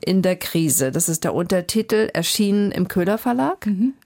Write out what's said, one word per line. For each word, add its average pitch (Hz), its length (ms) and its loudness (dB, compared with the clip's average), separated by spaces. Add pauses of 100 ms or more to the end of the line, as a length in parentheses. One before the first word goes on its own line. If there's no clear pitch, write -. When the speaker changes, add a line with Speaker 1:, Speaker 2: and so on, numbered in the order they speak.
Speaker 1:
in 190 200 2
der 185 160 2
Krise. 139 560 0
Das 160 160 0
ist 165 160 -2
der - 80 -2
Untertitel, 214 800 0
erschienen 202 580 0
im 185 160 -2
Köhler 196 300 0
Verlag, 262 480 -2
Speaker 2:
Mhm. 214 300 0 (100)